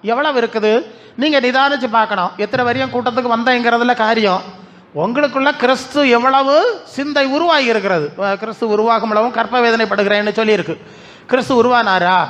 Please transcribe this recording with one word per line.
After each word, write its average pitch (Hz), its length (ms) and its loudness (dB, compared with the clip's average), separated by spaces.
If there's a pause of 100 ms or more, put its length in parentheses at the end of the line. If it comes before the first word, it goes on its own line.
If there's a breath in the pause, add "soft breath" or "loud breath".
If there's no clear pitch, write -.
எவ்வளவு 254 360 0
இருக்குது? 214 320 0 (440 loud breath)
நீங்க 285 240 2
நிதானிச்சு 254 500 0
பார்க்கணும். 208 480 0
எத்தனை 233 280 -2
வரையும் 254 260 -4
கூட்டத்துக்கு 240 440 -2
வந்தேங்கிறதுல 240 600 0
காரியம். 214 460 0 (540 loud breath)
உங்களுக்குள்ள 269 600 0
கிறிஸ்து 262 540 0
எவ்வளவு 262 440 2 (320)
சிந்தை 285 400 -2
உருவாகி 294 400 0
இருக்கிறது. 190 520 0
அஹ், 196 200 -2
கிறிஸ்து 220 300 -6
உருவாகும் 220 440 0
அளவும் 220 200 0
கற்ப 233 300 -2
வேதனைப்படுகிறேன்னு 208 720 0
சொல்லியிருக்கு. 202 440 0 (520 loud breath)
கிறிஸ்து 254 280 0
உருவானாரா? 208 640 2 (120)